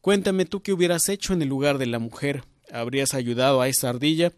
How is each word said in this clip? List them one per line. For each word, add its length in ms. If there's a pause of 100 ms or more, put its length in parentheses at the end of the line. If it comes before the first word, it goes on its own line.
Cuéntame 400
tú 180
qué 120
hubieras 340
hecho 240
en 100
el 60
lugar 300
de 80
la 120
mujer. 460 (260)
¿Habrías 440
ayudado 480
a 80
esa 200
ardilla 480